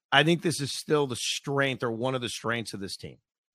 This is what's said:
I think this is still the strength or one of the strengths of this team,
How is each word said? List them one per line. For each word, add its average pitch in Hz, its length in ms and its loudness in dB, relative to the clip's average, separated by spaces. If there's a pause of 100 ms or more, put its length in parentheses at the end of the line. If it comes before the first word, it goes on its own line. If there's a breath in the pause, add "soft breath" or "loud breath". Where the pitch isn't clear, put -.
(120)
I 139 120 8
think 165 180 2
this 160 180 0
is 139 120 -4
still 147 340 0
the 123 100 -4
strength 139 640 -2
or 123 80 0
one 120 240 -2
of 131 60 -2
the 120 80 -2
strengths 113 460 -4
of 101 60 -8
this 95 160 -8
team, 67 200 -14 (380)